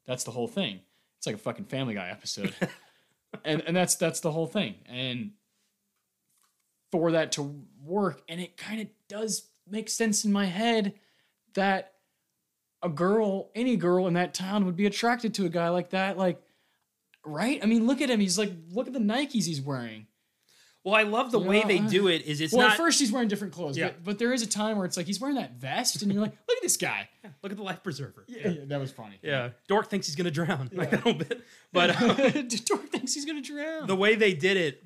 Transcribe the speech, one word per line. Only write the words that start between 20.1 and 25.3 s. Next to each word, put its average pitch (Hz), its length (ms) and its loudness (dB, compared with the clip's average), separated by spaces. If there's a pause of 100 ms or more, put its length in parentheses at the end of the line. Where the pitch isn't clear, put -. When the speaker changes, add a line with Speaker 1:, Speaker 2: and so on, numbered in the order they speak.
Speaker 2:
Well, 196 100 2
I 214 80 8
love 226 300 0
the 233 80 4
Speaker 1:
You 180 80 0
Speaker 2:
way 208 140 6
Speaker 1:
know, 214 40 2
Speaker 2:
they 196 140 6
Speaker 1:
uh, - 80 2
Speaker 2:
do 196 180 6
it 165 200 4
is 151 140 -2
it's 156 120 -2
Speaker 1:
well, 247 100 6
Speaker 2:
not 214 100 8
Speaker 1:
at - 40 4
first 320 240 4
he's 247 100 4
wearing 240 160 0
different 196 260 -4
clothes, 151 240 -6
Speaker 2:
Yeah. 160 120 0
Speaker 1:
but, - 160 -14
but 202 160 -4
there 240 120 2
is 254 100 0
a 220 40 -4
time 214 300 0
where 190 100 0
it's - 100 -6
like 170 100 -2
he's 185 140 -2
wearing 277 140 -2